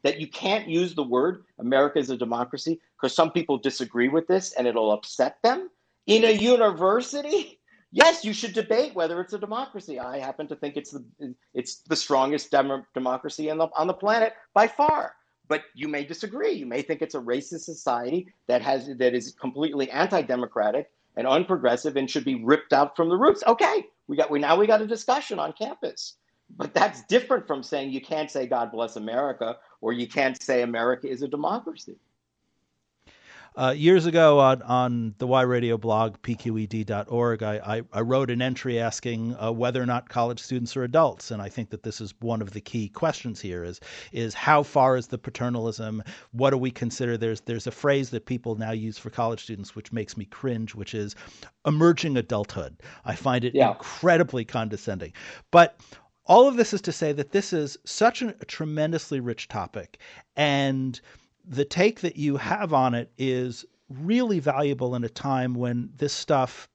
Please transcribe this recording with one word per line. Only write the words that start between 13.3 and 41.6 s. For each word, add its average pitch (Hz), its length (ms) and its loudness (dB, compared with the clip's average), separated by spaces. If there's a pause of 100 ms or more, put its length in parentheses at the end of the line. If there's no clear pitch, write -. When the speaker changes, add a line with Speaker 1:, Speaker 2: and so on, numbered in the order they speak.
Speaker 1:
on 156 80 -4
the, 160 200 0
on 160 100 0
the 190 60 -2
planet 220 400 2 (200)
by 214 140 6
far. 294 480 0 (320)
But 156 160 -2 (100)
you 143 140 -8
may 147 160 -4
disagree. 214 480 -6
You 165 140 -6
may 123 160 -4
think 151 200 -4
it's 156 140 -6
a 131 60 -4
racist 135 400 -6
society 147 680 -4 (200)
that 120 140 4
has, 135 260 -2 (100)
that 123 160 4
is 120 180 -4
completely 139 580 -4
anti-democratic 123 1000 -2 (240)
and 117 100 -4
unprogressive 139 720 2
and 135 140 0
should 131 160 -4
be 127 180 -2
ripped 143 300 4
out 143 240 2
from 165 100 2
the 175 80 2
roots. 311 320 4
Okay, 392 380 2 (220)
we 143 100 -4
got, 156 120 2
we, 147 100 0
now 147 180 4
we 208 100 4
got 214 140 4
a 214 60 -6
discussion 233 520 -2
on 156 140 -4
campus. - 640 -10 (420)
But - 160 -8
that's 208 300 2
different 247 440 2
from 135 160 -4
saying 139 280 -6
you 131 100 -6
can't 156 280 -6
say 135 160 -4
"God 117 280 -2
bless 113 240 -6
America" 117 600 -4 (220)
or 113 140 -2
you 120 140 -4
can't 131 360 0
say 123 200 2
"America 120 460 -2
is 131 120 -8
a 143 80 -6
democracy." 160 680 -6 (1600)
Speaker 2:
Uh, 131 140 2
years 160 340 6
ago 160 320 8
on, 131 260 6
on 120 540 0
the - 80 -4
Y 127 160 4
Radio 120 360 2
blog, 110 460 0
P 117 120 -4
Q 113 220 -6
E 107 100 -4
D 110 160 -4
dot 104 260 -6
org, 117 320 0
I, 107 360 -4
I, 113 40 -6 (120)
I 104 80 -2
wrote 127 280 0
an 120 120 -2
entry 127 400 -2
asking, 117 600 -4
uh, 110 80 -2
whether 120 320 -2
or 123 40 -2
not 123 240 -2
college 120 320 -2
students 123 340 -6
are 131 80 -2
adults. 131 480 0
And 104 100 -8
I 101 60 -10
think 113 220 -8